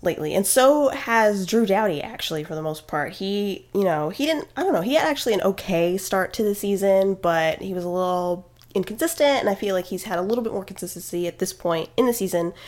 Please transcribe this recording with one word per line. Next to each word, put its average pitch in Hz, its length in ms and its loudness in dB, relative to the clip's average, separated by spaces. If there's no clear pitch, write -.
lately, 156 320 -2
and 196 120 2
so 277 440 6
has 214 560 2
Drew 226 180 4
Doughty, 190 380 2
actually, - 420 -6
for 156 100 -10
the 156 80 -6
most 156 240 -6
part. 151 260 -4
He, 196 600 -4
you 202 120 2
know, 156 260 0
he 277 160 -2
didn't, 311 300 0
I 294 60 -2
don't 370 100 2
know, 190 100 2
he 247 120 0
had 311 140 4
actually 285 260 0
an 185 80 0
okay 180 540 0
start 190 380 -2
to - 80 -2
the 208 120 2
season, 196 600 2
but 165 480 0
he 190 100 -6
was 175 120 -4
a 175 40 -4
little 180 600 -2
inconsistent, 277 680 0
and - 80 0
I 196 80 2
feel 196 180 -2
like 180 120 -2
he's 185 180 -8
had 185 140 -4
a 180 40 0
little 226 220 0
bit 220 80 -6
more 190 120 -4
consistency 175 640 -8
at 170 140 -6
this 185 120 -4
point 165 440 -2
in 254 100 2
the 240 60 2
season. 180 400 -2